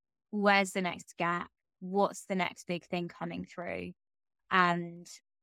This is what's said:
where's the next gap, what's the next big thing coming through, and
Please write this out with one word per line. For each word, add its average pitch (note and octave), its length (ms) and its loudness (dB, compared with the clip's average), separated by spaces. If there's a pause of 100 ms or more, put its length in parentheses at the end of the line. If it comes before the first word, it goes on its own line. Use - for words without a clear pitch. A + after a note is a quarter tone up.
(320)
where's G3 400 4
the G3 100 -2
next - 360 -6
gap, F3 320 0 (320)
what's F#3+ 440 0
the G3 100 -2
next - 320 -4
big F3 180 -4
thing F3 240 -4
coming E3+ 340 -10
through, F3+ 480 -8 (580)
and F3 560 2 (380)